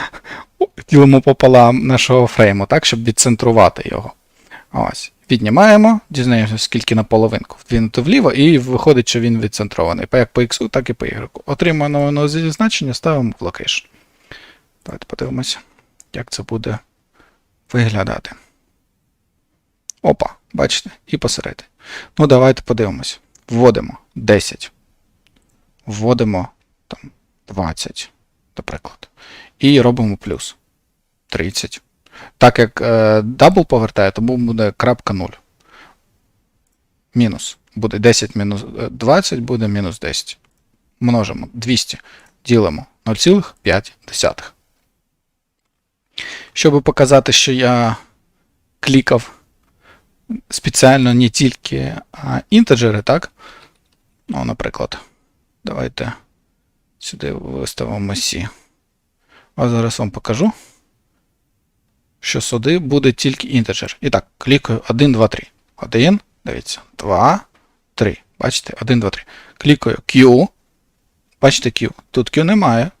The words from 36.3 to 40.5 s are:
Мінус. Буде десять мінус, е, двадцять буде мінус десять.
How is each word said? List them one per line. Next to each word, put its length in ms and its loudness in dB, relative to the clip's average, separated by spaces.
Мінус. 440 -2
Буде 240 -4
десять 360 2
мінус, 300 -4
е, 100 -8
двадцять 500 0
буде 280 -4
мінус 320 -4
десять. 380 -10